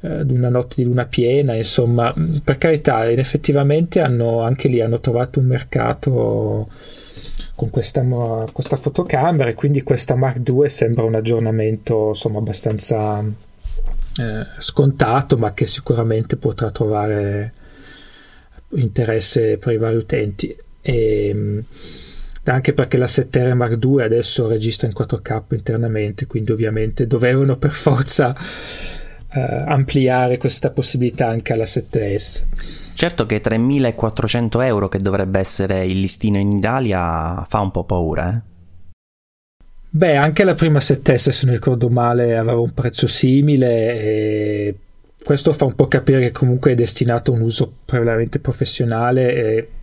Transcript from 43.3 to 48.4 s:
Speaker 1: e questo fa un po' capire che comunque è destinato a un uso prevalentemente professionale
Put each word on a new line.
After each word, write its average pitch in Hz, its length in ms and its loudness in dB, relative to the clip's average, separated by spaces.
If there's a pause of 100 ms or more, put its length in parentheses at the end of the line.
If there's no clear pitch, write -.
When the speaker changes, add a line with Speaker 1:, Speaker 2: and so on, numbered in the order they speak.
Speaker 1:
e 107 760 0 (480)
questo 147 300 2
fa 151 140 2
un 120 80 -2
po' 135 140 4
capire 135 320 4
che 123 100 0
comunque 127 420 2
è - 20 2
destinato 120 580 0
a - 20 2
un 113 80 0
uso 113 280 -2 (140)
prevalentemente 117 540 0
professionale 123 960 0